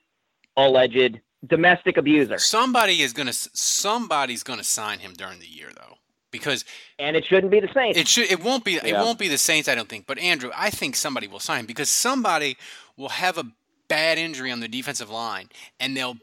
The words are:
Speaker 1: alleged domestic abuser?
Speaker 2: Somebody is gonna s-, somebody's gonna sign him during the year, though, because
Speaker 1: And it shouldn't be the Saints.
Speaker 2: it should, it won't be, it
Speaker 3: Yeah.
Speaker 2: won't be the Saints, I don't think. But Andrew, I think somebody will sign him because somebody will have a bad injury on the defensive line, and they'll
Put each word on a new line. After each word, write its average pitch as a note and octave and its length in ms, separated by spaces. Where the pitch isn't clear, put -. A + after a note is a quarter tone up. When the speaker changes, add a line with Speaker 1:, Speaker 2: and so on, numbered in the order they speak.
Speaker 1:
alleged B2+ 600
domestic F3 500
abuser? C#3 400
Speaker 2:
Somebody A3 640
is B2+ 120
gonna C3 160
s-, - 240
somebody's D#3+ 920
gonna A2+ 200
sign G#2 360
him F#2+ 140
during F#2 260
the E2+ 80
year, D2+ 280
though, - 200
because B2 340
Speaker 1:
And D3+ 160
it D#3 100
shouldn't F#3+ 260
be G#3 80
the G3 140
Saints. A#3 260
Speaker 2:
it - 80
should, G#3+ 240
it E3 120
won't B3 200
be, F#3+ 120
it D3+ 100
Speaker 3:
Yeah. G3+ 180
Speaker 2:
won't A3+ 160
be G3+ 80
the C#3 120
Saints, D#3 280
I C3+ 80
don't A2+ 140
think. A2 180
But C3+ 120
Andrew, D#3+ 360
I G3+ 140
think D#3 260
somebody B2 320
will G2 120
sign C#3+ 220
him A2+ 40
because A#2+ 240
somebody F#3 680
will C3+ 140
have F3+ 280
a D3 80
bad D#3+ 320
injury C3+ 320
on A#2+ 80
the A#2 80
defensive B2+ 420
line, G#2+ 400
and C3+ 180
they'll B2 260